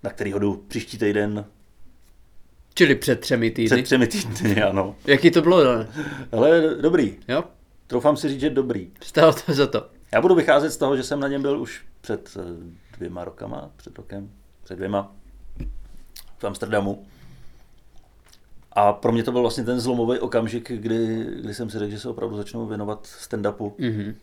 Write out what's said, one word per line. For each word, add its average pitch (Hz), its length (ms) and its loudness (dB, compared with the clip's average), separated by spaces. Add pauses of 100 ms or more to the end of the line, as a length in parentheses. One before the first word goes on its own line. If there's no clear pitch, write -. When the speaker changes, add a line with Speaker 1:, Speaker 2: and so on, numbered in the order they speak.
Speaker 1:
na - 60 -6
kterýho 101 300 -4
jdu 101 280 -2
příští - 300 -8
týden. 107 480 0 (1300)
Speaker 2:
Čili 143 220 6
před 127 240 0
třemi 113 320 0
týdny. 113 260 2
Speaker 1:
Před 131 60 0
třemi 127 240 4
týdny, 104 560 0
ano. 98 320 0 (100)
Speaker 2:
Jaký 143 260 6
to 165 100 6
bylo, 170 220 6
Dane? 117 240 2 (440)
Speaker 1:
Hele, 156 500 4
dobrý. 151 340 2 (120)
Speaker 2:
Jo? 127 160 0 (440)
Speaker 1:
Troufám 127 300 2
si 160 120 -2
říct, 139 100 -4
že 147 100 0
dobrý. 123 400 -2 (120)
Speaker 2:
Stálo 151 320 6
to 151 200 -2
za 135 140 4
to. - 200 -4 (260)
Speaker 1:
Já 110 80 4
budu 180 140 6
vycházet 156 340 4
z - 80 -8
toho, 139 200 2
že 127 60 -2
jsem 143 160 -4
na 139 80 -2
něm 139 140 -2
byl 139 200 -2
už - 240 -12 (160)
před, - 380 -8
eh, 85 580 -14
dvěma 87 280 -10
rokama, - 520 -12
před - 200 -20
rokem, 101 320 -14 (340)
před 95 120 -14
dvěma, 101 400 -4 (1200)
v - 60 -14
Amsterdamu. 101 600 -4 (1700)
A 104 220 4
pro 117 180 0
mě 117 120 2
to 127 80 -2
byl 123 100 2
vlastně 117 220 0
ten 123 160 -2
zlomový 120 400 0
okamžik, 117 520 -2
kdy, 113 540 -2 (160)
kdy 104 120 -8
jsem 113 160 -8
si 110 100 -8
řekl, 104 120 -4
že 104 80 -10
se 120 100 -10
opravdu 113 280 -6
začnu 113 300 -8
věnovat 107 400 -8
stand-upu. 104 680 -6
Speaker 2:
Mhm. 107 440 -4